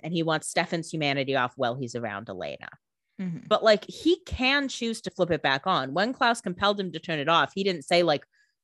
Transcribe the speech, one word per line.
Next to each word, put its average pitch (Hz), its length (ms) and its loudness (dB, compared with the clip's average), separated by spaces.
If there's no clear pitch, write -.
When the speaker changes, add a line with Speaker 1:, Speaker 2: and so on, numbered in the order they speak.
Speaker 1:
and 160 100 -6
he 170 100 2
wants 156 240 0
Stefan's 170 440 -2
humanity 139 440 0
off 127 200 0
while 123 200 0
he's 123 200 -8
around 113 340 -8
Elena. 87 400 -10
Speaker 2:
Mm-hmm. 180 280 -8
Speaker 1:
But, - 160 2
like, 214 240 4
he 349 380 2
can 269 420 0
choose 226 340 -6
to 185 100 -6
flip 175 200 0
it 151 120 0
back 139 240 0
on. 139 260 0
When 208 200 0
Klaus 240 280 0
compelled 202 380 0
him 185 120 -4
to 170 80 -8
turn 160 200 -4
it 143 100 -2
off, 160 240 4
he 196 100 -2
didn't 175 200 -2
say, 175 200 4
like, 151 200 2